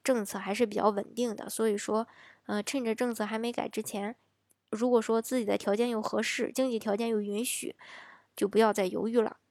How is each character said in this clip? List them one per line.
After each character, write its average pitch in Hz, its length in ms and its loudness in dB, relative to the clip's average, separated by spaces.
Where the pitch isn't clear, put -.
政 240 220 2
策 202 140 -6
还 196 140 -4
是 233 120 2
比 214 100 -2
较 208 140 4
稳 202 240 -2
定 226 220 -2
的。 - 120 -8
所 220 220 0
以 208 80 2
说， 214 300 0
呃， 208 160 -2
趁 262 200 -2
着 220 120 0
政 247 180 -2
策 220 100 -4
还 220 140 -4
没 233 140 -2
改 233 180 -4
之 220 140 -4
前， 208 320 -6
如 233 180 0
果 240 100 6
说 226 220 2
自 254 160 -2
己 226 80 0
的 202 100 2
条 202 200 0
件 240 140 2
又 220 120 -2
合 220 200 -2
适， - 300 -2
经 262 200 0
济 226 80 0
条 208 160 -2
件 233 140 -2
又 220 120 2
允 202 240 -2
许， - 300 -6
就 202 120 2
不 202 100 2
要 220 160 8
再 190 140 2
犹 196 200 -2
豫 233 120 2
了， - 180 2